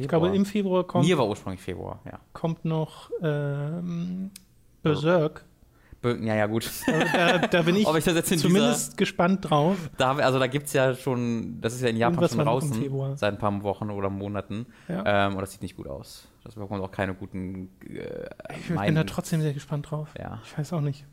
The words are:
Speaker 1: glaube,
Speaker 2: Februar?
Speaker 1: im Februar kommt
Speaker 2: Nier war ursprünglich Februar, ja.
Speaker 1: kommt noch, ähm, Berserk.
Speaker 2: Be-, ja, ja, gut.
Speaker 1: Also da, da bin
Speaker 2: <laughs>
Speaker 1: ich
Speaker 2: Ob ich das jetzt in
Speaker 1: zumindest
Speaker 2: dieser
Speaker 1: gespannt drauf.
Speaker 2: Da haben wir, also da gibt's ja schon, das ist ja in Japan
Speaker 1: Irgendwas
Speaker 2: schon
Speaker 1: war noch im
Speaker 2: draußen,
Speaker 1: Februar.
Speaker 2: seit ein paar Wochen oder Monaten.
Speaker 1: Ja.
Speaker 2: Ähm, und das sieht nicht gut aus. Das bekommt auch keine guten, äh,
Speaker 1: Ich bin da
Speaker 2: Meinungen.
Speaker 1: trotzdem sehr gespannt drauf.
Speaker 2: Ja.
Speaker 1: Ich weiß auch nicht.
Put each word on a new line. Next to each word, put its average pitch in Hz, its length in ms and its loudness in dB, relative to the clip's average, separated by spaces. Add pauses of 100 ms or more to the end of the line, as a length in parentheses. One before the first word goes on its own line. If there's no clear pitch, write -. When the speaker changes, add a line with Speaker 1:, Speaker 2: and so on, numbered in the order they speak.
Speaker 1:
glaube, 165 160 4
Speaker 2:
Februar? 190 100 2
Speaker 1:
im 196 100 4
Februar 190 400 2
kommt 143 200 4
Speaker 2:
Nier 175 120 4
war 127 120 4
ursprünglich 98 320 -6
Februar, 92 440 -8
ja. - 140 -12 (140)
Speaker 1:
kommt - 320 -4
noch, 160 440 -4 (140)
ähm, 170 1080 -4 (520)
Berserk. 156 640 2 (540)
Speaker 2:
Be-, 120 220 0
ja, 110 140 0
ja, 107 100 4
gut. 110 240 -2 (160)
Speaker 1:
Also 160 260 2
da, 175 280 4
da 175 240 2
bin 175 120 4
Speaker 2:
<laughs> - 20 4
Speaker 1:
ich 214 100 4
Speaker 2:
Ob 156 100 4
ich 151 60 2
das 185 120 4
jetzt 165 160 2
in 180 60 2
Speaker 1:
zumindest 196 520 4
Speaker 2:
dieser - 80 -14
Speaker 1:
gespannt 185 520 2
drauf. 156 260 4 (220)
Speaker 2:
Da 131 120 4
haben 139 100 2
wir, 131 80 4
also 131 100 4
da 131 80 4
gibt's 143 280 -2
ja 131 200 4
schon, 120 680 -2
das 113 140 -2
ist 123 80 -6
ja 123 80 2
in 113 80 0
Japan 117 160 4
Speaker 1:
Irgendwas 170 180 2
Speaker 2:
schon - 60 -2
Speaker 1:
war - 80 2
noch 123 160 2
im 156 80 -2
Speaker 2:
draußen, 117 140 0
Speaker 1:
Februar. 135 340 -4
Speaker 2:
seit 104 160 2
ein 98 60 -8
paar 101 240 0
Wochen 104 260 -2
oder 98 220 -2
Monaten. 101 560 -6 (200)
Speaker 1:
Ja. 101 400 2
Speaker 2:
Ähm, 98 80 0
und 95 60 -4
das 98 120 -6
sieht - 100 -12
nicht 87 120 -10
gut - 120 -12
aus. - 400 -14 (160)
Das 113 100 -18
bekommt 101 300 -6
auch 95 80 -8
keine 95 240 -4
guten, 92 540 -8 (200)
äh, 50 400 -10 (300)
Speaker 1:
Ich - 80 -12
bin 170 80 -2
da 180 60 -2
Speaker 2:
Meinungen. 160 260 2
Speaker 1:
trotzdem 170 340 -2
sehr 151 120 0
gespannt 143 360 -6
drauf. 151 200 -6 (100)
Speaker 2:
Ja. - 260 -10
Speaker 1:
Ich - 120 -16
weiß 147 160 -4
auch 160 80 0
nicht. 143 320 -2